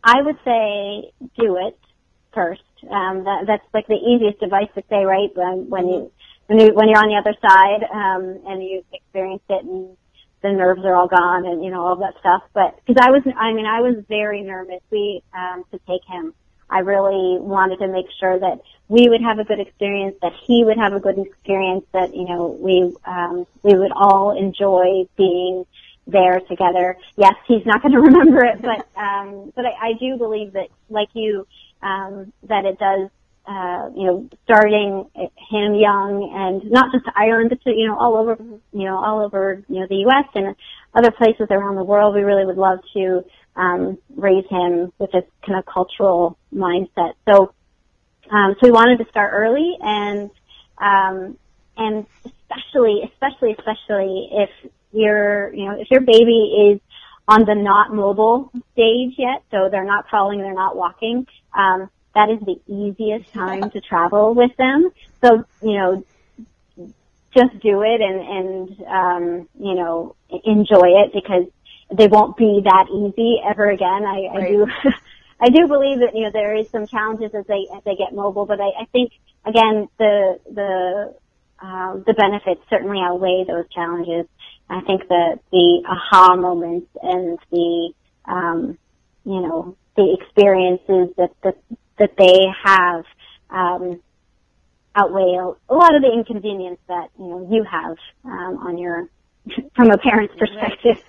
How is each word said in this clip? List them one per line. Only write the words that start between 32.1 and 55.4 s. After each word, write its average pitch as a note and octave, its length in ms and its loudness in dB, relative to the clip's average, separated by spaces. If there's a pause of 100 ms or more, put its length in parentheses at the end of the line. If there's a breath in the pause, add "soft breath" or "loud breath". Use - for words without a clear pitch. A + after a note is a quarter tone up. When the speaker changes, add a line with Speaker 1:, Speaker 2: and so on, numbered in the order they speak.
Speaker 1:
that G3+ 200 -4
it F#3+ 140 -4
does, G3 320 -2 (360)
uh, F#3 500 -10
you F#3+ 100 -6
know, F#3 220 -2 (160)
starting G#3 720 2
him G#3 600 -6
young G3+ 600 0
and G3 360 -6
not B3+ 220 2
just B3+ 140 -2 (100)
Ireland, A3+ 320 2
but B3 140 -4
to, B3+ 120 -4
you A3 120 -2
know, G#3 120 -6
all A#3+ 180 0
over, A3 200 -2
Speaker 2:
Mm-hmm. A3 420 -16
Speaker 1:
you F#3+ 60 -6
know, F#3+ 180 -6
all G#3+ 220 -4
over, G3 460 -6
you F#3 100 -8
know, F#3+ 80 -8
the G3 80 -4
U G3+ 140 0
S C#4 240 2
and G3 200 -6 (400 loud breath)
other A#3 160 4
places A3+ 400 0
around G3+ 260 -2
the F#3+ 80 -4
world. G#3 300 2
We G#3 80 2
really G3 220 2
would F#3 140 -4
love F#3+ 220 0 (120)
to, F#3 320 -2 (320 soft breath)
um, F3+ 420 -4 (180)
raise F#3+ 340 0
him F3 480 -2
with G3 140 -6
this F3+ 120 0 (220)
kind F#3+ 120 -4
of F#3 80 -8
cultural F3+ 720 -2 (180)
mindset. F3+ 600 -4 (120)
So, G3 260 6 (760)
um, G3+ 240 2
so - 80 -12
we B3 80 10
wanted A#3 280 6
to A3+ 120 -8
start G#3 220 -2
early C4 480 0
and, G#3 500 -4 (460 soft breath)
um, F#3+ 640 0 (380)
and G#3+ 300 -6 (200)
especially, A3+ 840 -2
especially, C4+ 460 -4
especially G3 760 -6
if G#3 180 -2 (420)
your, G#3 600 0